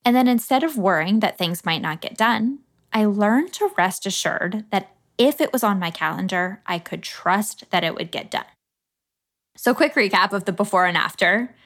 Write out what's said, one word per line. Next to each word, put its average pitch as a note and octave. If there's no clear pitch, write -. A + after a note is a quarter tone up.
And A#3+
then B3+
instead B3+
of D#4
worrying F#3
that -
things F3
might E3
not D#3+
get -
done, A3+
I G#3+
learned G#3+
to G4
rest F#3
assured F#3+
that G3
if C#4+
it D4+
was A#3+
on G3+
my E3+
calendar, F3+
I F3+
could E3+
trust -
that F3
it E3
would E3
get -
done. -
So B3
quick D4+
recap G3+
of F#3+
the G3
before F#3
and F3
after, G3+